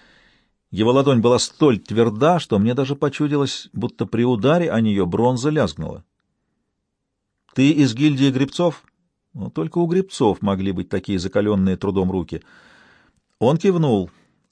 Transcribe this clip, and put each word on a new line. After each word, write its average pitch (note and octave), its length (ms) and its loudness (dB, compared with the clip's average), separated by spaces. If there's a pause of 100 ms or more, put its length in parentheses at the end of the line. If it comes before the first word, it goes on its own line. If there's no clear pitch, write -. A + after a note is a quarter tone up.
(720)
Его A2 200 0
ладонь C3+ 300 4
была A#2+ 160 4
столь B2 420 0
тверда, A#2 600 0
что - 180 -2
мне A2 160 2
даже C3+ 220 -2
почудилось, C#3+ 800 -2
будто A#2 320 -6
при A2 180 -2
ударе B2+ 480 0
о A2 100 0
неё G2+ 240 2
бронза A#2 440 0
лязгнула. F#2+ 540 -4 (1500)
«Ты C3+ 160 2
из C#3 240 2
гильдии C#3 380 2
гребцов?» C#3 520 -2 (500)
Ну, G#2+ 160 -10
только D#3+ 300 -6
у F3 80 2
гребцов E3 540 0
могли G2 300 -2
быть F2+ 180 -6
такие G2 280 -4
закалённые F#2+ 580 0
трудом F#2 360 -2
руки. E2+ 320 -6 (960)
Он D3 180 2
кивнул. D3+ 540 0 (400)